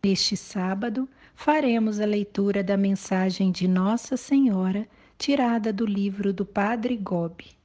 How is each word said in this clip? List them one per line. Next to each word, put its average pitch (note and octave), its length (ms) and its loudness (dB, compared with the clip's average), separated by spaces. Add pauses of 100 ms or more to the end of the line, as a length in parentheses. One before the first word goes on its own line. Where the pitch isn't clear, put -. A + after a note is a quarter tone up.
Neste G3 360 0
sábado, G#3 680 -4 (280)
faremos A#3 640 2
a G#3+ 60 0
leitura G3+ 580 0
da G3 140 2
mensagem F#3+ 760 2
de F#3 160 0
Nossa G3 480 0
Senhora, G#3 720 2 (300)
tirada A#3 520 0
do G#3+ 140 -2
livro G3 480 -2
do F#3+ 140 -4
Padre A3+ 500 -2
Gobi. F3 520 -6 (160)